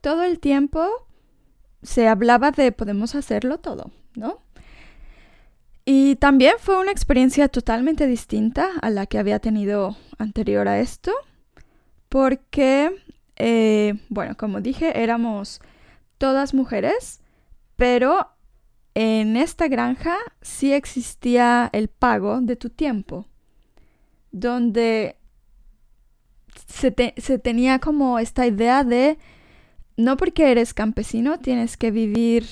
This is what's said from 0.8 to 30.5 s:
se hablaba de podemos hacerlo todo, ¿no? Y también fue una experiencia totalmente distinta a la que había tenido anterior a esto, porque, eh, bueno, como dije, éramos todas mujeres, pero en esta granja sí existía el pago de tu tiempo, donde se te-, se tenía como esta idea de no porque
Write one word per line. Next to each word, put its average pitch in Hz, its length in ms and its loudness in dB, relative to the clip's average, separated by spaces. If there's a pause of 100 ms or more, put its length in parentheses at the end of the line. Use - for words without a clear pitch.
se 233 260 2
hablaba 233 440 4
de 262 200 2
podemos 208 420 -6
hacerlo 254 440 -4
todo, - 320 -12 (240)
¿no? 269 260 -10 (1400)
Y 269 320 4
también 285 420 6
fue 381 220 0
una 392 120 0
experiencia 269 560 2
totalmente 262 580 -2
distinta 240 640 -2 (120)
a 226 80 -2
la 196 160 -4
que 214 120 -4
había 208 200 0
tenido 208 580 -2 (220)
anterior 202 500 -2
a 202 120 0
esto, 254 320 -6 (960)
porque, 269 960 0 (320)
eh, 220 580 2 (140)
bueno, 202 280 -8
como 202 240 -6
dije, 240 420 -2
éramos 226 580 -4 (580)
todas 269 360 0
mujeres, 262 640 -2 (560)
pero 247 600 0 (600)
en 220 400 0
esta 320 320 -2
granja 262 480 -2 (240)
sí - 320 -2
existía 240 1000 0
el 214 140 -2
pago 220 520 0
de 240 160 -2
tu 240 140 -12
tiempo, 214 560 -6 (1040)
donde 233 840 -2 (1500)
se - 240 -2
te-, 240 280 -2
se 254 200 -2
tenía 254 400 0
como 269 400 0
esta 240 280 -2
idea 240 380 2
de 254 340 2 (800)
no 254 180 2
porque 320 340 2